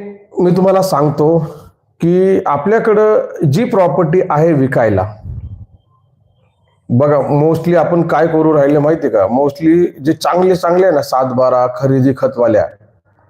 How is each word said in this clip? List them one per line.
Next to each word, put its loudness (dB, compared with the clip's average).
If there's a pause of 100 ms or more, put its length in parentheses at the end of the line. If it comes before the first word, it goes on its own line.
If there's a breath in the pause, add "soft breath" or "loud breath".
(400)
मी 2
तुम्हाला 2
सांगतो 0 (600 loud breath)
की 2
आपल्याकडं 0
जी 0
प्रॉपर्टी 0 (100)
आहे 2
विकायला, 0 (1800)
बघा, 2 (180)
mostly 0
आपण 0
काय 0
करू 2
राहिले 2
माहिती 0
का, 2
mostly 0
जे 0
चांगले 0
चांगले 0
आहे 2
ना, 0
सात -2
बारा 2 (100)
खरेदी 0
खतवाल्या, 0 (640)